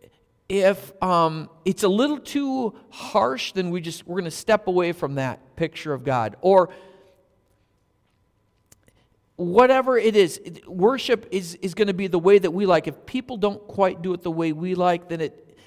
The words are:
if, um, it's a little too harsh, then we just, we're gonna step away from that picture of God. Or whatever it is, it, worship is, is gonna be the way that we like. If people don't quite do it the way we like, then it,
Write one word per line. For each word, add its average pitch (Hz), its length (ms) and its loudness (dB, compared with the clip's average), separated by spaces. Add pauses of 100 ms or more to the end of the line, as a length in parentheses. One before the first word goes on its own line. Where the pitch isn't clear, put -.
(480)
if, 196 440 0 (100)
um, 165 480 0 (140)
it's 190 180 -2
a 208 60 4
little 262 300 2
too 262 560 -4 (160)
harsh, 233 600 -4
then 180 180 -4
we 175 100 -4
just, 160 260 -12
we're 175 120 -8
gonna 175 120 -6
step 214 380 -2
away 180 240 0
from 156 240 -6
that 131 400 -6
picture 160 360 -6
of 127 120 -6
God. 120 360 -2
Or 185 300 6 (2750)
whatever 254 600 4
it 220 180 2
is, 190 240 4
it, - 300 -18
worship 220 640 0
is, 180 320 -6
is 185 120 -6
gonna 202 200 0
be 190 120 -4
the 180 120 0
way 196 200 6
that 180 120 2
we 190 160 -2
like. 160 200 2
If - 200 -10
people 254 300 -8
don't 202 300 -4
quite 185 360 0
do 185 100 -4
it 175 100 -6
the 175 80 -4
way 165 220 -2
we 175 220 -4
like, 175 340 0
then 165 120 -8
it, - 460 -10